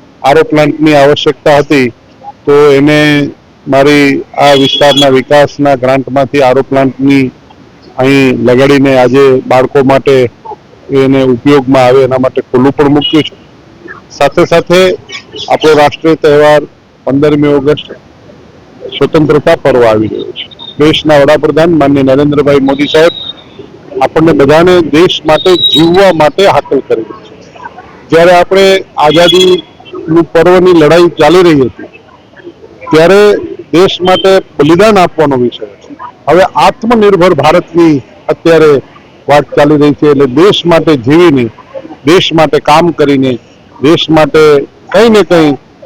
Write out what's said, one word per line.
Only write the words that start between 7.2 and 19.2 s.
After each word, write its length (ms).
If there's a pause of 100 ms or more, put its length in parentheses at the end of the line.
અહીં 400
લગાડીને 600
આજે 480
બાળકો 380
માટે 460 (600)
એને 320
ઉપયોગમાં 640
આવે 160
એના 160
માટે 220
ખુલ્લું 320
પણ 160
મૂક્યું 340
છે. 140 (720)
સાથે 340
સાથે 480 (560)
આપણો 260
રાષ્ટ્રીય 400
તહેવાર 480 (420)
પંદરમી 440
ઓગસ્ટ 440 (960)
સ્વતંત્રતા 680